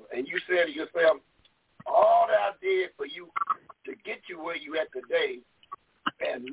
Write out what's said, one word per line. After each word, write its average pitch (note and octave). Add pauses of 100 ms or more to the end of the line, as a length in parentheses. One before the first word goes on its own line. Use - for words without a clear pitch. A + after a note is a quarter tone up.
(160)
and C3
you -
said F3
to D3+
yourself, D#3 (680)
"All -
that E4
I - (100)
did F#4
for -
you - (580)
to - (100)
get - (100)
you E3+
where E3
you D#3
at D#3
today, C3 (840)
and B2